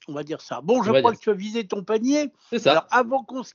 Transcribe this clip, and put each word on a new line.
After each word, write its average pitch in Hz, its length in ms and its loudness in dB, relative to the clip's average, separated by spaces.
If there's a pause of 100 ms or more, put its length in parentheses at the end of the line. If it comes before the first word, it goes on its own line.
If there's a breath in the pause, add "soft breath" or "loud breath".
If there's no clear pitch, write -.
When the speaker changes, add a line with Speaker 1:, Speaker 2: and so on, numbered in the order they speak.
Speaker 1:
on 156 60 -12
va 147 100 -8
dire 147 180 -12
ça. 123 200 -12
Bon, 220 220 2
je 202 80 2
Speaker 2:
On - 20 4
va 262 60 6
Speaker 1:
crois 233 140 4
Speaker 2:
dire 214 60 -14
Speaker 1:
que - 40 -20
tu - 80 0
as - 20 2
visé 214 300 -4
ton 202 200 -8
panier. 254 460 0 (220)
Speaker 2:
C'est 233 80 -4
ça. 139 140 4
Speaker 1:
Alors, 160 180 0
avant 247 320 0
qu'on 254 180 -12
se - 120 -18